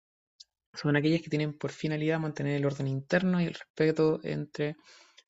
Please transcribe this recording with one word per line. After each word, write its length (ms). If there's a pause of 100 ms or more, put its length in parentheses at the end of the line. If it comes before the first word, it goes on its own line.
(720)
son 240
aquellas 240
que 80
tienen 280
por 160
finalidad 460
mantener 380
el 80
orden 240
interno 520
y 40
el 100
respeto 680
entre 540 (540)